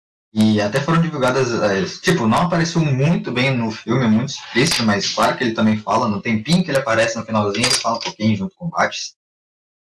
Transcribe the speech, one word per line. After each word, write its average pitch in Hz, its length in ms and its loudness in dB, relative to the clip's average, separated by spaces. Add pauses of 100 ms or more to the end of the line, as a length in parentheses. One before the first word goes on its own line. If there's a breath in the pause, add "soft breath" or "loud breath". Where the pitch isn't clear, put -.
(320)
E 107 280 4
até 107 200 0
foram 165 200 2
divulgadas, 131 540 0
é, 98 300 0 (180)
tipo, 151 240 2
não 127 160 2
apareceu 165 380 0
muito 147 500 2
bem 127 260 0
no 113 140 -2
filme, 117 340 -2
é 113 40 2
muito 120 220 2
explícito, - 520 -2
mas 101 320 0
claro 110 220 2
que 127 80 -2
ele 113 100 0
também 107 240 2
fala, 117 300 0
no 98 120 -2
tempinho 120 440 0
que 156 60 -6
ele 135 80 0
aparece 113 380 0
no 107 80 -6
finalzinho, 107 420 0
ele - 100 0
fala 113 200 -4
um - 40 -10
pouquinho 107 360 -2
junto 95 200 -8
com 87 100 -10
o - 20 -6
Bat-, - 460 -4 (680)